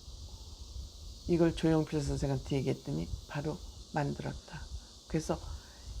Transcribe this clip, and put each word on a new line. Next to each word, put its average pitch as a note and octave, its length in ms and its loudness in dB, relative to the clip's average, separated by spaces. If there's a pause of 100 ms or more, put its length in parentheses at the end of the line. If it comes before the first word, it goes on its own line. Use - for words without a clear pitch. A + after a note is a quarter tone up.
(1300)
이걸 E3 280 8
조용필 D#3 460 6
선생한테 C#3 560 2
얘기했더니 C#3 500 0 (200)
바로 D3 300 -2 (340)
만들었다. D3 680 -2 (460)
그래서 D#3+ 320 0 (600)